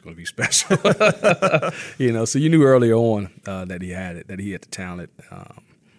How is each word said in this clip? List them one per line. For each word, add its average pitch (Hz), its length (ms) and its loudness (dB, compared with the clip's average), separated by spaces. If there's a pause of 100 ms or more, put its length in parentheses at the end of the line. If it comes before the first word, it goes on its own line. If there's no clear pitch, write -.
gonna 82 120 -18
be 85 100 -16
special. - 520 -2
<laughs> 180 920 2 (280)
You 123 120 2
know, 113 140 0
so 135 140 -2
you 156 100 2
knew 160 140 6
earlier 123 320 6
on, 110 340 0 (160)
uh, 95 200 -8
that 90 180 -10
he 90 80 -8
had 90 240 -10
it, 85 140 -16
that 95 100 -12
he 101 120 -8
had 90 100 -10
the - 80 -20
talent. 90 420 -12 (180)
Um, - 340 -20 (360)